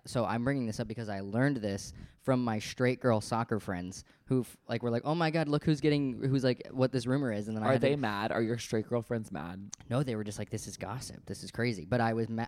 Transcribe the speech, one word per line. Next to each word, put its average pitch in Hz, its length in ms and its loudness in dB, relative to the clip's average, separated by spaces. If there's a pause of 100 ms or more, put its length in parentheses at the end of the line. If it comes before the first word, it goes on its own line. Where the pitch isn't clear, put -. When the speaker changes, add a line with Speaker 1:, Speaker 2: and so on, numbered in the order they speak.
Speaker 1:
so 120 200 0
I'm 113 180 0
bringing 131 240 0
this 110 120 -4
up 113 80 -4
because 110 220 -6
I 98 120 -4
learned 123 360 2
this 101 360 -4 (280)
from 127 220 2
my 110 160 0
straight 123 400 0
girl 113 200 4
soccer 113 400 -2
friends 92 440 -6 (220)
who, 131 160 2
f-, - 140 -10 (140)
like, 117 140 -2
were 120 80 0
like, 117 140 0
"Oh 151 100 0
my 165 160 2
God, 156 180 0
look 147 160 0
who's 151 160 2
getting, 143 400 2
who's, 135 220 2
like, 127 260 2
what 127 220 2
this 120 160 -2
rumor 131 260 2
is." 104 140 -4
And 110 100 -4
then 110 60 -2
I 120 60 4
Speaker 2:
Are - 40 6
Speaker 1:
had 127 80 4
to 135 60 4
Speaker 2:
they 143 80 4
mad? 110 360 -2
Are 117 120 2
your 117 160 0
straight 113 280 -2
girlfriends 117 440 -4
mad? 92 400 -10 (180)
Speaker 1:
No, 127 140 2
they 127 120 -2
were 107 80 -4
just 104 140 -6
like, 104 140 -6
"This 107 160 -6
is 98 100 -10
gossip. 101 480 -2
This - 180 -8
is 95 60 -10
crazy." 113 360 0
But 117 140 4
I 113 140 6
was 113 160 2
ma-, 113 180 0